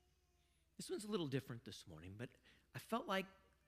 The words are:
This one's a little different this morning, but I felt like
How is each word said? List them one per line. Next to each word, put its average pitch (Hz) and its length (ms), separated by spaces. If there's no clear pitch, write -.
This - 120
one's 285 160
a 208 60
little 175 160
different 123 360
this - 240
morning, 85 300
but 120 120
I 131 40
felt - 280
like 190 200